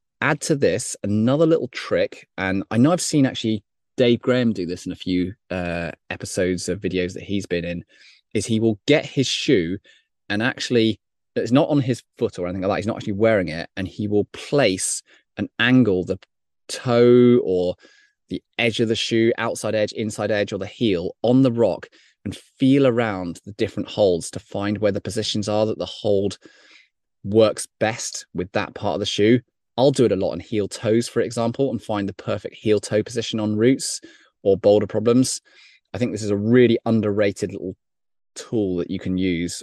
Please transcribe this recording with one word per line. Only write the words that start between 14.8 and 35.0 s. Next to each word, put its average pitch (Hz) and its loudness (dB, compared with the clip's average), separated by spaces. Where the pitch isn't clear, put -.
and 101 -6
angle 113 4
the 92 -6
toe 123 6
or 90 0
the - -8
edge 117 0
of 113 2
the 110 0
shoe, 113 2
outside 107 -4
edge, 107 0
inside 107 -4
edge, 104 0
or 101 -6
the 95 -8
heel 92 -2
on 127 6
the 127 4
rock, 113 0
and 98 -10
feel 135 2
around 107 -2
the 101 -16
different 104 -4
holds 90 2
to - -12
find 101 -6
where 101 0
the 101 -4
positions 104 -4
are 107 0
that 110 -4
the 87 -6
hold 101 -2
works 107 2
best - -6
with 92 -6
that 104 -4
part 95 -4
of 98 -4
the 107 -4
shoe. 117 4
I'll 135 4
do 131 2
it 104 2
a 92 2
lot 92 -2
in 85 -8
heel 101 -4
toes, 117 -2
for 120 -4
example, 117 -2
and 110 -6
find 101 -4
the 95 -10
perfect - -8
heel 107 0
toe 107 0
position 113 -6
on 107 -2
routes 127 2
or 98 4
boulder 104 4
problems. 117 2